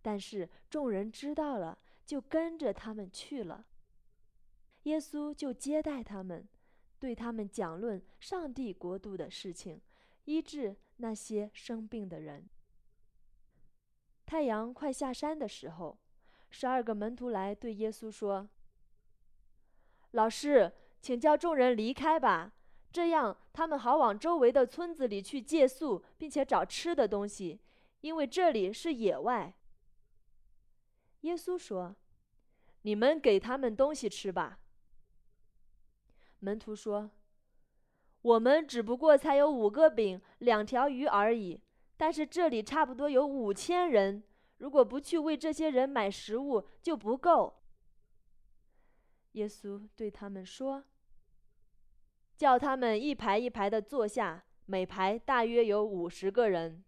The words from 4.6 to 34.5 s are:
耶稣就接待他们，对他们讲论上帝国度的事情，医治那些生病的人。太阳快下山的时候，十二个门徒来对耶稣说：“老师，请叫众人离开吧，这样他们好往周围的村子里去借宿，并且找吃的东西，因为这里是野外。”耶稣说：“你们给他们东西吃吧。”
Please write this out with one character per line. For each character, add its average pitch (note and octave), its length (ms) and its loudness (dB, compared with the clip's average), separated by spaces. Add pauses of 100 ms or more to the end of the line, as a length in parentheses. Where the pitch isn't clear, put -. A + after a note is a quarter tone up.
耶 D4+ 140 -2
稣 D4 340 -8
就 C#4+ 200 -8
接 D4+ 300 -4
待 C#4+ 200 -6
他 G3 220 -12
们， F#3 240 -12 (500)
对 B3+ 160 -8
他 A#3 180 -8
们 G#3+ 160 -8
讲 E3+ 320 -6
论 G#3 220 -6 (160)
上 E4+ 340 -8
帝 A#3+ 200 -8
国 F3+ 260 -8
度 G3 180 -12
的 E3 140 -8
事 F#3 220 -12
情， E3+ 280 -16 (440)
医 D#4 180 -2
治 B3 340 -8 (200)
那 A3+ 180 -8
些 G#3+ 400 -6
生 A3+ 320 -12
病 G#3+ 220 -10
的 E3 120 -12
人。 D3+ 280 -16 (1800)
太 D#4 160 -2
阳 A#3 320 -2
快 C#4+ 180 -6
下 C4 200 -6
山 D4+ 260 -6
的 B3+ 80 -6
时 - 240 -12
候， E3 260 -12 (540)
十 - 160 -8
二 B3+ 160 0
个 A3 120 -4
门 G#3+ 200 -6
徒 B3 140 -8
来 G3+ 260 -4
对 A#3 200 -10
耶 A3 180 -4
稣 A3 180 -12
说 G3+ 380 -6 (1600)
：“老 A3+ 160 4
师， B3 440 4 (280)
请 A#3+ 200 -4
叫 D4+ 160 6
众 D#4+ 180 0
人 B3+ 220 4
离 A3 180 -2
开 D#4+ 240 2
吧， F#3 340 2 (380)
这 E4+ 200 0
样 C4 260 2 (160)
他 D#4+ 160 -2
们 D4 100 -2
好 A#3+ 180 2
往 A3 220 4
周 E4 200 0
围 A#3+ 120 6
的 B3 160 4
村 E4+ 260 -8
子 C4+ 140 -4
里 G3+ 160 -4
去 C4+ 180 -8
借 C#4 280 4
宿， C4 360 -4 (140)
并 D#4 100 -10
且 C#4 160 -2
找 F#3 200 2
吃 - 280 -6
的 C4+ 140 2
东 G3+ 220 -4
西， F3+ 320 -10 (400)
因 D#4+ 160 -8
为 D4 100 0
这 F4 240 4
里 G#3 220 -2
是 D#4+ 200 -6
野 G#3+ 240 0
外。” F#3 380 -4 (1700)
耶 E4+ 160 -4
稣 F4+ 200 -6
说 F#3 380 -8 (880)
：“你 G#3 140 -2
们 C#4+ 240 4
给 G#3 180 6
他 B3 180 -2
们 A#3+ 200 -2
东 C#4+ 180 2
西 A3+ 140 -4
吃 - 240 -6
吧。” E3+ 260 -4 (1800)